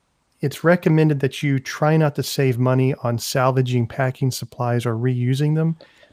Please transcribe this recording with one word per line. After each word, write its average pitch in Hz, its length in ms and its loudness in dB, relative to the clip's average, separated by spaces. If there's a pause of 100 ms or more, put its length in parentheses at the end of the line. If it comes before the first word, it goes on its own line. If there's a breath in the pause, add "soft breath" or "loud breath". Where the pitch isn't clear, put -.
(400)
it's - 240 -4
recommended 156 560 4
that 135 220 -4
you 139 160 0
try 151 400 0
not 156 160 2
to 143 80 -2
save 135 360 0
money 131 440 2
on 120 160 -2
salvaging 127 680 0
packing 131 440 -2
supplies 120 560 -4
or 117 80 -2
reusing 127 600 -2
them 160 220 0 (360 soft breath)